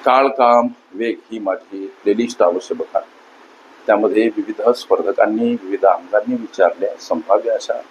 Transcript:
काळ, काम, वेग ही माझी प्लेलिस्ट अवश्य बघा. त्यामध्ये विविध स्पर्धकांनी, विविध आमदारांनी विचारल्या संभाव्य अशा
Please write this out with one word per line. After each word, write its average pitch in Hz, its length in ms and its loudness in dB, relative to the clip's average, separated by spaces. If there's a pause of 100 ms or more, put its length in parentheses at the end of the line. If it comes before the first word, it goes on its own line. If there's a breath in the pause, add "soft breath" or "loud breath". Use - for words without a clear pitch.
काळ, 135 220 4
काम, 120 400 4 (260)
वेग 113 220 -4 (160)
ही 110 60 -10
माझी 98 480 -8
प्लेलिस्ट 110 560 -2
अवश्य 87 320 0
बघा. 82 260 -6 (840)
त्यामध्ये 107 420 2
विविध 107 420 -2
स्पर्धकांनी, 107 800 0
विविध 98 340 -4
आमदारांनी 104 560 0
विचारल्या 90 600 -2
संभाव्य 98 500 -2
अशा 113 300 -4 (100)